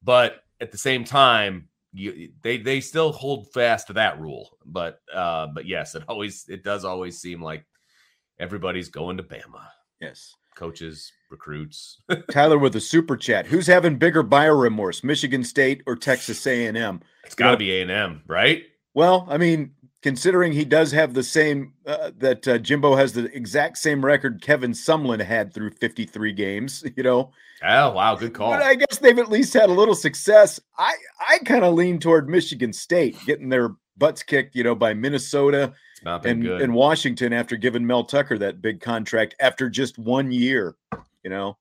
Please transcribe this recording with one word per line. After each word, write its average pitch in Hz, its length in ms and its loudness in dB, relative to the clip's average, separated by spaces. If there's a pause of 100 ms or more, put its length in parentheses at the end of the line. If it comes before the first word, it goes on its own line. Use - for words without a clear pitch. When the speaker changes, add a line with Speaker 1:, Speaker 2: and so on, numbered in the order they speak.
Speaker 1:
but 120 360 2 (220)
at 117 120 -14
the 104 60 -18
same 131 260 -4
time, 113 640 2 (260)
you, 92 380 -14 (100)
they, 117 160 -4
they 131 240 -4
still 156 300 -2
hold 135 400 -8
fast 117 360 0
to 104 60 -14
that 92 260 0
rule. 69 460 -16
But, 85 360 -10 (120)
uh, 82 400 -4
but 76 120 -14
yes, 85 280 -8
it 80 140 -14
always, 104 400 -12
it 92 160 -16
does 101 220 -6
always 92 340 -10
seem 87 240 -14
like 78 220 -12 (760)
everybody's 90 500 -8
going 87 280 -10
to - 60 -12
Bama. - 420 -20 (360)
Speaker 2:
Yes. - 320 -20 (220)
Speaker 1:
Coaches, 80 560 -16 (180)
recruits. - 720 -16 (140)
<laughs> - 160 -16
Speaker 2:
Tyler 147 260 4
with 135 180 2
a 107 60 -4
super 165 340 0
chat. 110 320 -2
"Who's 160 200 0
having 175 300 4
bigger 160 260 2
buyer 143 340 4
remorse, 107 480 0
Michigan 135 380 -2
State 135 440 0
or 123 80 -4
Texas 123 520 -4
A 120 200 0
and 107 80 -6
M?" 101 260 -6 (220)
Speaker 1:
It's - 120 -20
gotta 110 160 4
Speaker 2:
You - 20 6
know, 123 60 2
Speaker 1:
be 98 180 -2
A 95 60 -2
and 90 80 -6
M, 90 360 -4
right? 117 360 2 (300)
Speaker 2:
Well, 180 360 4
I 147 80 -4
mean, 160 340 0 (300)
considering 170 500 0
he 147 140 -2
does 147 260 2
have 147 220 2
the 127 100 0
same, 143 500 0 (120)
uh, 151 320 -8
that, 127 300 -2
uh, 123 100 2
Jimbo 139 380 2
has 135 180 2
the 117 120 -4 (100)
exact 143 420 -4
same 143 260 -2
record 139 380 0
Kevin 127 300 -4
Sumlin 127 520 -2
had 104 300 -2
through 104 180 -10
fifty-three 107 600 -6
games, 104 560 -8
<laughs> - 80 -14
you 131 60 -6
know. 127 280 0 (320)
Speaker 1:
Oh, 123 280 4
wow, 101 240 0
good 117 180 -8
call. 113 180 -4
Speaker 2:
But - 120 0
I 269 120 4
guess 254 220 -2
they've 240 220 8
at 226 100 0
least 214 240 2
had 220 160 6
a 180 40 4
little 202 220 6
success. 202 640 4 (180)
I, 208 160 0 (320)
I 302 200 4
kinda 226 240 4
lean 175 300 2
toward 160 280 2
Michigan 147 460 -2
State 165 420 -2 (100)
getting 143 220 -4
their 123 280 0 (220)
butts 151 260 0
kicked, 139 320 -2
you 123 80 -2
know, 117 120 2
by 110 180 0
Minnesota 139 800 0 (220)
Speaker 1:
It's - 100 -20
not 85 180 -6
been 120 80 0
Speaker 2:
and, 117 120 0
Speaker 1:
good. - 180 -2
Speaker 2:
and 123 120 0
Washington 127 600 2
after 120 240 -4
giving 120 280 -2
Mel 120 200 0
Tucker 139 320 -2
that 98 240 -4
big 104 180 -4
contract 113 600 -2
after 131 280 0
just 123 300 -6
one 127 320 -2
year, 123 460 -2 (440)
you 92 80 -12
know. 98 320 -8